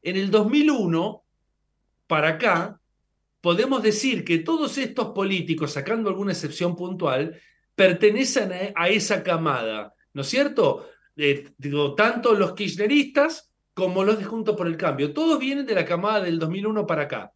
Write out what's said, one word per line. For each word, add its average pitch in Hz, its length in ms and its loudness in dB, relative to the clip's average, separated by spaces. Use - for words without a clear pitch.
en 185 140 -4
el 196 140 0
dos 214 200 4
mil 294 200 6
uno 190 540 0
para 156 240 2
acá, 180 500 0
podemos 220 420 2
decir 214 420 0
que 165 140 2
todos 302 380 -2
estos 254 320 -4
políticos, 165 640 -2
sacando 202 380 -4
alguna 190 220 -4
excepción 175 440 -4
puntual, 165 640 -4
pertenecen 208 760 4
a, 180 40 -6
a 170 140 0
esa 196 340 0
camada, 127 720 -2
¿no 139 80 -8
es 135 80 -6
cierto? 233 580 2
Eh, 143 400 0
digo, 143 380 -2
tanto 226 400 4
los 196 180 2
kirchneristas 269 960 0
como 185 240 0
los 214 160 2
de 196 60 -8
Juntos 220 320 -4
por 180 100 -4
el 165 100 -2
Cambio, 147 360 -2
todos 320 260 2
vienen 269 260 -4
de 226 120 -4
la 170 80 2
camada 190 380 0
del 170 180 -2
dos 160 100 -2
mil 196 160 -4
uno 214 180 -2
para 156 180 -2
acá 117 340 -8